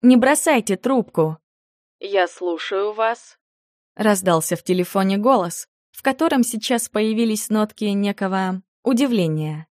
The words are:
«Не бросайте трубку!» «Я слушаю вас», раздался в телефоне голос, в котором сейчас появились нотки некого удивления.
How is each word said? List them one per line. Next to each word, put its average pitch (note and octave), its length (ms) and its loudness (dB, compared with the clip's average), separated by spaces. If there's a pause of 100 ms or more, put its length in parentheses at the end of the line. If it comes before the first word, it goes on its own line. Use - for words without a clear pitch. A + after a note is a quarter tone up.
«Не B3 160 8
бросайте C4+ 580 2
трубку!» F3 600 -2 (640)
«Я G3 280 0
слушаю F#3 680 -4
вас», A3+ 440 -4 (580)
раздался F#3 600 0
в - 80 -10
телефоне F#3+ 540 0
голос, G3+ 500 0 (240)
в - 100 -20
котором C4+ 420 2
сейчас A#3 460 -4
появились A3 600 -2
нотки G#3+ 360 -2
некого G3 800 -4 (200)
удивления. E3 920 0